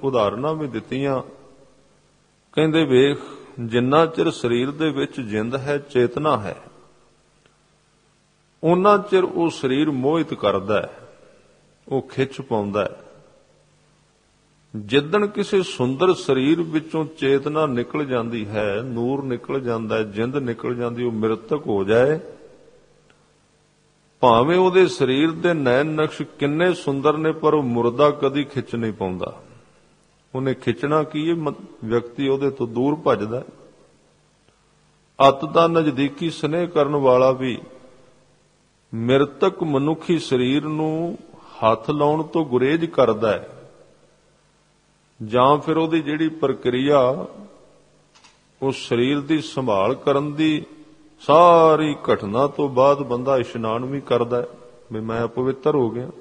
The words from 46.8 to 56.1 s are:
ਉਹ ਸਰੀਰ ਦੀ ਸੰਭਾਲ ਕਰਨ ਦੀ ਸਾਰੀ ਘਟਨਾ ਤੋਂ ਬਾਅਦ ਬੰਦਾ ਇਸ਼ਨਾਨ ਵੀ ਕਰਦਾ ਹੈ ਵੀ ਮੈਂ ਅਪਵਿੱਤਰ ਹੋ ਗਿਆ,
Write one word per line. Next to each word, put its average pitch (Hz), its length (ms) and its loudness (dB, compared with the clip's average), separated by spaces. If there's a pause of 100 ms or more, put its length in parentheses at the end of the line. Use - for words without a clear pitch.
ਉਹ 135 100 0
ਸਰੀਰ 127 480 -2
ਦੀ 147 200 -2
ਸੰਭਾਲ 110 540 -2
ਕਰਨ 143 400 -2
ਦੀ 156 300 0 (560)
ਸਾਰੀ 160 760 6
ਘਟਨਾ 110 520 -2
ਤੋਂ 143 220 -2
ਬਾਅਦ 139 340 4
ਬੰਦਾ 127 360 -2
ਇਸ਼ਨਾਨ 117 460 -4
ਵੀ 135 160 -8
ਕਰਦਾ 120 420 0
ਹੈ 120 40 -6 (460)
ਵੀ 110 80 -8
ਮੈਂ 113 240 -4
ਅਪਵਿੱਤਰ 131 500 -2
ਹੋ 123 160 0
ਗਿਆ, 120 200 -10 (100)